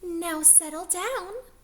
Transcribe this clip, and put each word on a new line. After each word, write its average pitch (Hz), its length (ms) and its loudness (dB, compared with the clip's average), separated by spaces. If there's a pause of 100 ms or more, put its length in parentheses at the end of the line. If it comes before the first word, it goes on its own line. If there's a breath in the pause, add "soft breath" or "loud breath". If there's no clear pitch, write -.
Now 339 420 -4
settle 311 420 4
down 370 480 -4 (300)